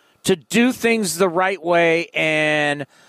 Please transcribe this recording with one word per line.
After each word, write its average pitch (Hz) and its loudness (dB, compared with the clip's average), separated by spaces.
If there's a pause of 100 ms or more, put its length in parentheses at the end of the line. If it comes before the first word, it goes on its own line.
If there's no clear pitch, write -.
(220)
to 190 0
do 233 0
things 220 -2
the 190 2
right 185 -2
way 170 2
and 151 0 (240)